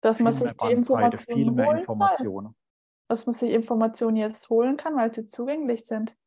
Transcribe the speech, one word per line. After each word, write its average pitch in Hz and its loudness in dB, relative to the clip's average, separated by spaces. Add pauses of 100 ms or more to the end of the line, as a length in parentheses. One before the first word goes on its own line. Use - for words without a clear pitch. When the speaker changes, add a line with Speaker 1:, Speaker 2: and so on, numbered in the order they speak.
Speaker 1:
Dass 226 2
man 233 4
Speaker 2:
Viel - 0
Speaker 1:
sich 143 -2
Speaker 2:
mehr 240 -4
Speaker 1:
die - -2
Speaker 2:
Bandbreite, 240 2 (140)
viel 240 2
Speaker 1:
Informationen 247 0
Speaker 2:
mehr 262 2
Speaker 1:
holen 330 0
soll. 208 2
Speaker 2:
Informationen. 190 -6 (540)
Speaker 1:
Dass 226 -2
man 240 -2
sich 233 -2
Informationen 226 0
jetzt 220 -4
holen 240 2
kann, 311 -4
weil 226 0
sie 226 -8
zugänglich 247 -6
sind. 220 -6 (100)